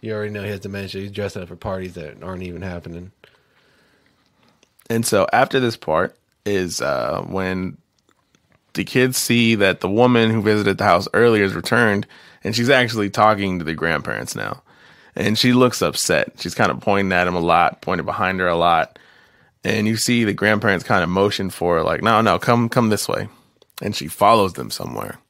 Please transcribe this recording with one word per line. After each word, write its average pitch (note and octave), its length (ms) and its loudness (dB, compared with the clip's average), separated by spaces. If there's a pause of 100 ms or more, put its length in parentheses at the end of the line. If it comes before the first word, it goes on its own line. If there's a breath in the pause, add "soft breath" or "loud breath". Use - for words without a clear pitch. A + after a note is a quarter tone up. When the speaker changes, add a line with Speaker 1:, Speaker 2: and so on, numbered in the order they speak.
Speaker 1:
You A2 100 -8
already G#2+ 180 -6
know G#2 140 -8
he G#2 60 -6
has G2 100 -8
dementia. G2 400 -10
He's G2+ 100 -10
dressing G2+ 320 -8
up F2 60 -14
for F2 80 -16
parties F#2 380 -8
that D#2 280 -14
aren't F2+ 200 -10
even F2 200 -12
happening. F2 500 -12 (1800 soft breath)
Speaker 2:
And A#2 160 -2
so G2+ 280 2
after C3 280 4
this A#2 160 0
part D#2+ 400 -2 (280)
is, F#2 360 -2
uh, C#2 420 -2
when F#2 540 -6 (960)
the G2+ 100 -4
kids B2+ 320 0
see A#2 400 2
that G2 240 2
the F#2 80 -2
woman A2+ 420 4
who A2 120 0
visited G2+ 360 2
the G2+ 60 -2
house F#2+ 300 4
earlier A2 280 4
has G2 120 0
returned, G#2+ 520 0 (380 loud breath)
and G#2+ 100 -4
she's A#2+ 160 0
actually A2+ 400 2
talking G2+ 480 2
to E2 60 -6
the D#2+ 100 -4
grandparents D2+ 640 -4
now. G1+ 260 -8 (540 soft breath)
And G#2 220 0
she B2 140 4
looks B2 300 4
upset. D#2+ 560 -2
She's - 160 -10
kind G#2 160 2
of B1+ 100 -4
pointing G2 320 0
at F2+ 140 2
him F2+ 80 -2
a F2 60 -2
lot, E2+ 400 2
pointing F2 260 -4
behind F#2 340 -2
her F2+ 80 0
a E2+ 80 0
lot. E2+ 420 0 (680 soft breath)
And G#2+ 240 0
you A2+ 80 -2
see A#2+ 280 0
the G2+ 100 0
grandparents G#2 500 0
kind G2 180 2
of E2 60 0
motion G2 420 0
for F2 260 -2
her, D#2+ 60 0
like, D#2+ 200 -2
"No, A2 180 2
no, F#2+ 180 2
come, A#2+ 300 0
come A2+ 220 2
this G#2 180 -2
way." G2+ 200 -4 (540 soft breath)
And G#2 140 -6
she C#2+ 100 -10
follows G2+ 460 2
them B1+ 180 -10
somewhere. G#1 480 -10 (120)